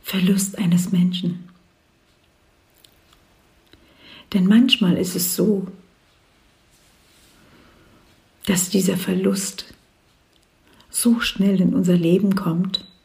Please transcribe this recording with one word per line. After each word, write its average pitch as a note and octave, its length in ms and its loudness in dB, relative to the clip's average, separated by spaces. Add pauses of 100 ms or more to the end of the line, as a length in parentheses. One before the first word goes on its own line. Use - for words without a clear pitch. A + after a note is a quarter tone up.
Verlust F#3+ 560 -2
eines F3 340 0
Menschen. F3+ 560 -2 (2750)
Denn F#3 140 2
manchmal G3+ 520 4
ist F#3 160 -4
es - 220 -4
so, G3 320 0 (2750)
dass F3+ 220 -2
dieser F#3 280 0
Verlust - 760 -4 (1160)
so A#3 300 0
schnell G3 400 0
in F3+ 140 2
unser F3+ 220 2
Leben F#3 380 2
kommt E3+ 500 -4 (200)